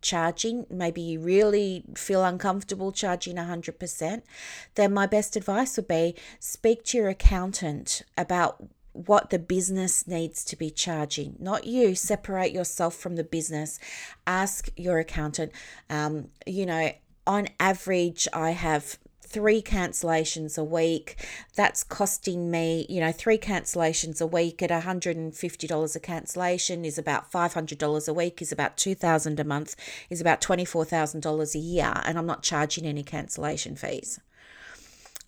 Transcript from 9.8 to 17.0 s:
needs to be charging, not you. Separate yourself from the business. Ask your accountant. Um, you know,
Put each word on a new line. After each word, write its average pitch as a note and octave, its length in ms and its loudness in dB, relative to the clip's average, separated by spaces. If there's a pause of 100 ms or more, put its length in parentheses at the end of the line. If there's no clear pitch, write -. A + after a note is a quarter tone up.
needs E3 380 -4
to - 100 -8
be D#3 160 -6
charging, D3+ 720 -4
not F#3+ 240 -2
you. A3+ 320 4
Separate G3 560 0
yourself F3 420 -2
from F3 220 -6
the E3 80 -2
business. D#3 560 -4 (480)
Ask F#3+ 480 -2
your F3 240 2
accountant. D#3 500 -4 (400)
Um, D3+ 380 -2 (180)
you F#3+ 200 -2
know, D#3+ 260 0 (340)